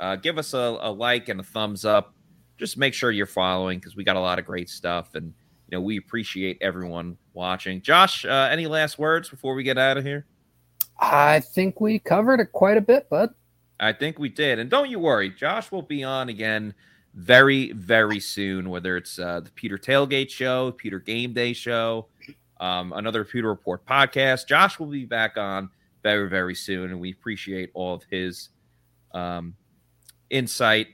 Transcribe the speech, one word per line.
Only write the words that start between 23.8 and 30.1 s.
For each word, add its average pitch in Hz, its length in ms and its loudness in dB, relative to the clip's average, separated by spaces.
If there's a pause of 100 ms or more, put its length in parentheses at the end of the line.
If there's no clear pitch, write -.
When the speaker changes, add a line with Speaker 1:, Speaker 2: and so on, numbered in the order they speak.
Speaker 1:
podcast. 135 600 2
Josh 185 320 4
will 160 80 -8
be 143 180 -8
back 113 320 -2
on 98 320 -4 (340)
very, 104 260 2
very 92 260 0
soon, 92 360 -6
and 90 100 -10
we 90 120 -8
appreciate 95 600 -8
all 92 200 -4
of 85 100 -12
his, 92 440 -6 (640)
um, 87 420 -8 (760)